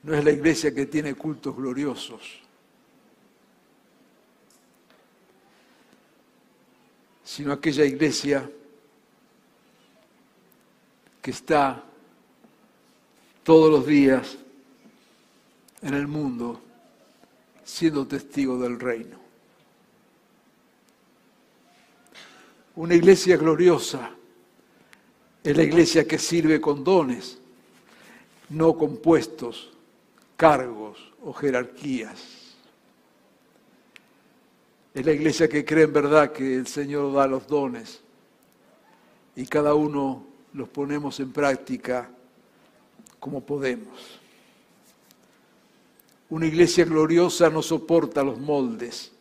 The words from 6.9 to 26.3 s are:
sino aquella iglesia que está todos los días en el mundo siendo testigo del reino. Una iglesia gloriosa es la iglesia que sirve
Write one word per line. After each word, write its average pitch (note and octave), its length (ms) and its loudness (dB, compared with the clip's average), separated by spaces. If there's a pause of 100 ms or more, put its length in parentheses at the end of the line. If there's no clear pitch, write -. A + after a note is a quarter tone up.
sino C#3+ 280 -8
aquella C#3+ 340 2
iglesia C#3 600 -2 (2750)
que C3+ 80 -8
está C#3 520 0 (1600)
todos D#3+ 300 8
los C3+ 140 2
días C3+ 500 2 (1400)
en C#3 140 -6
el C#3+ 120 -4
mundo B2 540 -8 (1040)
siendo D3 420 -4
testigo C3+ 520 -6
del B2 200 -6
reino. A#2 460 -10 (3500)
Una E3+ 180 -2
iglesia F3 440 6
gloriosa D#3 720 2 (1300)
es C#3+ 140 0
la D#3+ 60 4
iglesia D#3 440 4
que D#3 120 -2
sirve D#3 420 0